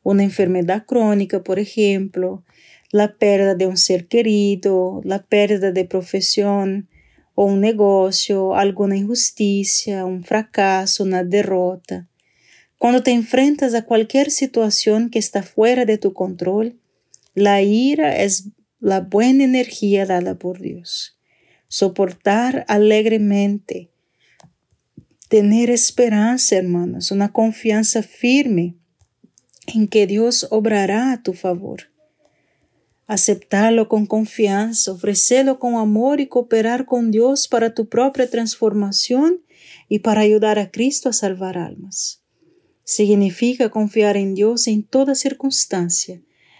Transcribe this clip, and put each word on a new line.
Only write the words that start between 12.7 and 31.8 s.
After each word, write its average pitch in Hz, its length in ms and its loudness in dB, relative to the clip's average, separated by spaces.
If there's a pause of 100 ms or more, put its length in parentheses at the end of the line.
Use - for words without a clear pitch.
Cuando 247 240 2
te 247 100 2
enfrentas 254 640 2
a 226 100 -2
cualquier 240 440 0
situación 226 800 0
que 233 100 -2
está 208 220 -2
fuera 240 440 0
de 214 120 2
tu 202 140 -2
control, 190 640 -4 (580)
la 202 280 4
ira 262 560 2
es 196 320 -2 (320)
la 190 180 0
buena 233 460 2
energía 214 600 0
dada 185 320 -2
por 180 220 -10
Dios. - 540 -12 (540)
Soportar 202 1000 0
alegremente. 208 1200 2 (1400)
Tener 220 440 4
esperanza, 226 840 2
hermanos, 180 560 -2
una 202 220 0
confianza 220 680 0
firme 233 720 0 (960)
en 214 140 2
que 208 180 2
Dios 220 460 0
obrará 214 600 0
a 240 120 -6
tu 185 100 -4
favor. 185 560 -8 (1200)